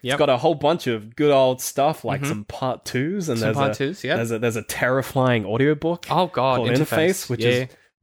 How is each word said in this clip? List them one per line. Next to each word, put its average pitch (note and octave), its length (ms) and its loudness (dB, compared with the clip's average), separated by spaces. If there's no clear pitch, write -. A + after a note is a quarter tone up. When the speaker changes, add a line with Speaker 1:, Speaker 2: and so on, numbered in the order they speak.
Speaker 1:
Yep. B2+ 120 -4
Speaker 2:
It's C#3+ 60 0
got D3 100 4
a B2+ 80 4
whole D#3 180 2
bunch D3 320 0
of A2 280 -4
good D3 160 4
old C3 300 4
stuff, D3+ 420 -2
like A2+ 160 -2
Speaker 1:
Mm-hmm. C#3 100 -4
Speaker 2:
some G#2 160 -6
part - 380 -6
twos, D#3+ 460 -4
and A#2 100 -2
Speaker 1:
Some A2 80 0
Speaker 2:
there's A2 80 0
Speaker 1:
part C#3 160 0
Speaker 2:
a, - 40 -6
Speaker 1:
twos, C#3+ 280 -4
yep. C#3 140 -2
Speaker 2:
there's A#2 140 -2
a, A2+ 80 -2
there's A#2 180 0
a G#2 60 -6
terrifying B2+ 840 0
audiobook D3 680 0
Speaker 1:
Oh, E3+ 160 2
God, B2+ 300 0
Speaker 2:
called A#2+ 120 0
Speaker 1:
Interface. B2+ 100 2
Speaker 2:
Interface, - 40 -8
which A#2+ 160 -4
Speaker 1:
Yeah. A#2+ 60 4
Speaker 2:
is B2+ 160 0